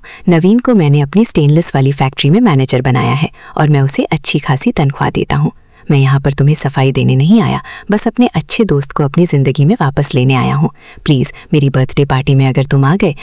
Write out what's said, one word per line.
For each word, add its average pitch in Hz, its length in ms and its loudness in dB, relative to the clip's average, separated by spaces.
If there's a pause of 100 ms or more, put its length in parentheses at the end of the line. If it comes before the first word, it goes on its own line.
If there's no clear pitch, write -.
(280)
नवीन 185 300 4
को 247 160 0
मैंने 147 260 2
अपनी 175 240 0
stainless 156 500 2
वाली 135 180 0
factory 139 380 -2
में 208 100 4
manager 135 400 0
बनाया 127 320 0
है 147 180 -4 (260)
और 151 120 0
मैं 143 120 2
उसे 135 240 0
अच्छी - 340 -4
खासी 143 340 -2
तनख्वाह 139 380 -2
देता - 260 -2
हूँ। 151 160 -2 (380)
मैं 143 80 4
यहाँ 135 220 2
पर 139 120 -2
तुम्हें 139 220 2
सफाई 135 380 -2
देने 131 240 0
नहीं 180 260 4
आया, - 200 -4 (280)
बस 208 160 0
अपने 247 200 0
अच्छे - 380 -2
दोस्त 147 280 -2
को 151 120 -2
अपनी 170 220 0
ज़िंदगी 143 380 0
में 208 160 2
वापस 147 340 -2
लेने 131 200 2
आया 127 200 -2
हूँ। 147 160 0 (340)
प्लीज, 139 280 0 (200)
मेरी 139 180 2
birthday 135 340 -2
party 139 300 0
में 135 140 2
अगर 135 160 0
तुम 139 200 0
आ 151 120 2
गए, 180 260 0